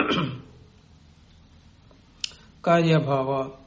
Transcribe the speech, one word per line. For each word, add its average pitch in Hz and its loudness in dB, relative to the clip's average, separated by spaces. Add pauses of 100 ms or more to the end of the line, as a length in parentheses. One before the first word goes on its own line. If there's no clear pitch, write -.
(2750)
കാര്യഭാവ, 139 2 (160)